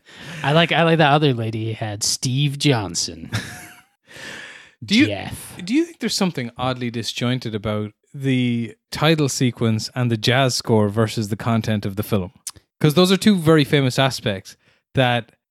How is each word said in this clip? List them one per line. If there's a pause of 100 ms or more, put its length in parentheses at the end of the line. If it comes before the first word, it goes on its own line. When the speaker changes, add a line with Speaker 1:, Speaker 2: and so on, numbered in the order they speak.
(420)
Speaker 1:
I
like,
I
like
that
other
lady
he
had,
Steve
Johnson.
<laughs> (1400)
Speaker 2:
Do
you,
Speaker 1:
Jeff.
Speaker 2:
do
you
think
there's
something
oddly
disjointed
about (240)
the (160)
title
sequence
and
the
jazz
score
versus
the
content
of
the
film? (480)
'Cause
those
are
two
very
famous
aspects (380)
that, (180)